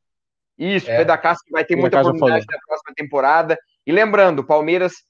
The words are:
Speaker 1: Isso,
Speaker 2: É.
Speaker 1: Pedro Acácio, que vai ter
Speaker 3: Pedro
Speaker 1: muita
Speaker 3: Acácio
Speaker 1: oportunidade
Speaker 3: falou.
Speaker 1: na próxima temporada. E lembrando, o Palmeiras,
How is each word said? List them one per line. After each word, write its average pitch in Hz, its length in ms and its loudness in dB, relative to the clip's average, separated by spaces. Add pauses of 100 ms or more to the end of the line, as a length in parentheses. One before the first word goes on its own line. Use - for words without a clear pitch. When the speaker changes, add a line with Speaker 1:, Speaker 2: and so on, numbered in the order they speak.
(580)
Speaker 1:
Isso, 185 340 -4
Speaker 2:
É. 117 60 0
Speaker 1:
Pedro 127 160 2
Acácio, 165 320 -2
que - 60 -20
vai 156 120 -2
ter - 60 -8
Speaker 3:
Pedro 147 120 0
Speaker 1:
muita 131 160 2
Speaker 3:
Acácio 135 120 4
Speaker 1:
oportunidade 127 360 0
Speaker 3:
falou. - 140 -12
Speaker 1:
na - 80 -20
próxima 151 280 -10
temporada. 151 640 0 (280)
E 143 60 -4
lembrando, 202 480 2
o 135 60 -6
Palmeiras, 170 480 0 (160)